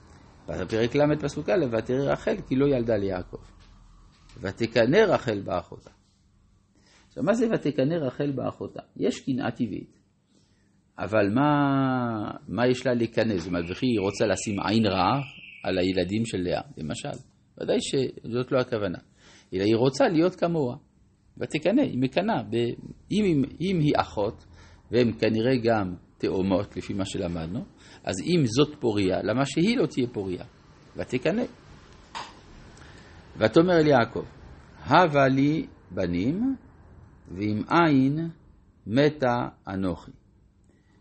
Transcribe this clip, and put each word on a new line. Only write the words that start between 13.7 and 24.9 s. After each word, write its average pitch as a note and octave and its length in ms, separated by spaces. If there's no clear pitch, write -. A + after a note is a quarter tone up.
וכי F#2+ 160
היא A#2 140
רוצה G#2 260
לשים G2 340
עין A2 260
רעה F#2+ 340
על F#2 140
הילדים F#2 480
של A2 120
לאה, F2 220
למשל? - 420
ודאי - 200
שזאת B2+ 720
לא C3 80
הכוונה. G#2 380
אלא F#2 80
היא A2 140
רוצה C3+ 320
להיות F3 260
כמוה. D3+ 420
ותקנא, F3+ 420
היא A#2+ 180
מקנאה. E3 440
ב-, G#2 120
אם, G#3+ 140
אם, D#3 180
אם F3+ 200
היא D3 160
אחות, - 480